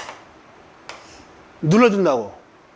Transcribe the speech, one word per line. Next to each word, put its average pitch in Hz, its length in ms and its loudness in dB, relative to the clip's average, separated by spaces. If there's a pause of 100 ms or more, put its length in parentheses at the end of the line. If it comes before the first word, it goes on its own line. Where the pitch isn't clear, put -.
(1600)
눌러준다고. 175 720 2 (420)